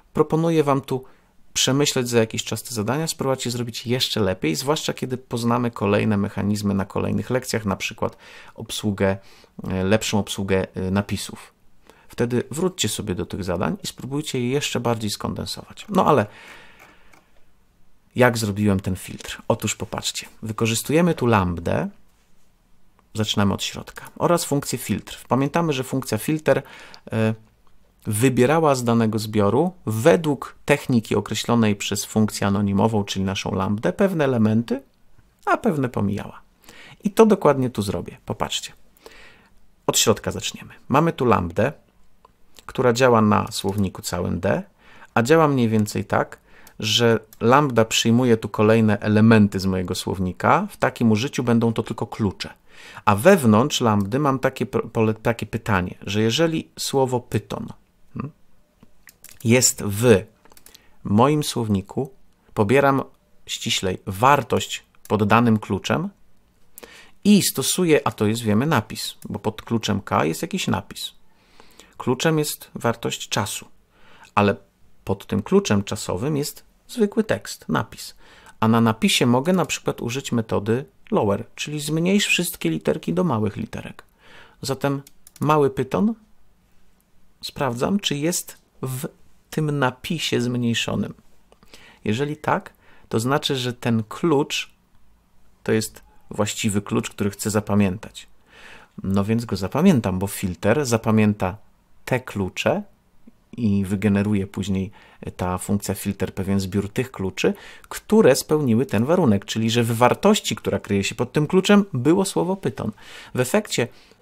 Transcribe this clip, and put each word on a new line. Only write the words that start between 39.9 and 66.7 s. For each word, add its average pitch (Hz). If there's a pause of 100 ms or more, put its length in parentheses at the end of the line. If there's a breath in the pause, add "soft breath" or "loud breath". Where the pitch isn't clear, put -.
środka 101
zaczniemy. - (160)
Mamy 165
tu 135
lambdę, 98 (920)
która 123
działa 120
na 104
słowniku 98
całym 90
D, 120 (500 loud breath)
a 113
działa 156
mniej 127
więcej 107
tak, - (320 soft breath)
że 110 (220)
lambda 120
przyjmuje 117
tu 110
kolejne 110
elementy 107
z 92
mojego 92
słownika. 98
W -
takim 127
użyciu 123
będą 117
to 110
tylko 113
klucze. - (520 loud breath)
A 104
wewnątrz 131
lambdy 107
mam 135
takie 135
pro-, -
pole-, 110
takie 113
pytanie, 95
że 101
jeżeli 160 (100)
słowo 131
pyton, - (460)
hmm, 139 (1120)
jest 120
w 104 (800 soft breath)
moim 143
słowniku, 110 (400)
pobieram 135 (420)
ściślej -
wartość 113 (240)
pod 107
danym 110
kluczem 120 (1160 loud breath)